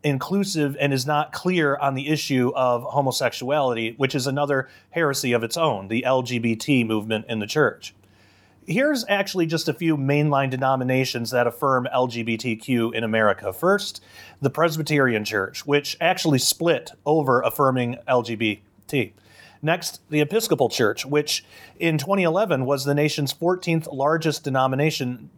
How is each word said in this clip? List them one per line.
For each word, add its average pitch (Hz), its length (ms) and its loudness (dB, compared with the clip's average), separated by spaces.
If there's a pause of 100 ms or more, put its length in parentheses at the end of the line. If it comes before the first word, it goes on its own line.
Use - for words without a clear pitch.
inclusive 151 760 0
and 143 120 2
is 131 140 0
not 151 260 0
clear 160 440 0
on 139 180 0
the 135 140 -6
issue 135 480 2
of 123 260 2
homosexuality, 127 1120 0
which 135 200 0
is 127 100 0
another 139 420 0 (220)
heresy 143 420 0
of 117 120 2
its 113 120 -6
own, 123 300 0
the 113 180 -2
L 131 180 4
G 120 180 -2
B 113 160 0
T 127 260 2
movement 110 460 -2
in 113 100 -4
the 104 80 -4
church. - 480 0 (720)
Here's 254 420 0
actually 196 380 0
just 160 220 -2
a 147 40 0
few 160 240 0
mainline 139 540 2
denominations 131 800 0
that 120 160 2
affirm 127 440 0
L 127 160 2
G 117 160 -6
B 113 140 -2
T 113 200 -4
Q 113 340 0
in 113 140 -4
America. 107 480 2
First, - 500 0 (400)
the 135 80 2
Presbyterian 147 760 0
Church, 101 400 -4
which 143 360 0
actually 170 380 2
split 160 520 0 (160)
over 139 340 2
affirming 127 560 0 (100)
L 127 160 2
G 113 120 -6
B 107 280 -2 (260)
T. 123 260 -2 (500)
Next, 165 360 -2 (100)
the 151 100 0
Episcopal 147 480 0
Church, 104 380 0
which 143 380 -2 (340)
in 165 180 0
twenty 180 280 0
eleven 165 420 0
was 135 180 0
the 143 100 0
nation's 147 360 0
fourteenth 170 560 -2
largest 151 560 0
denomination 131 960 0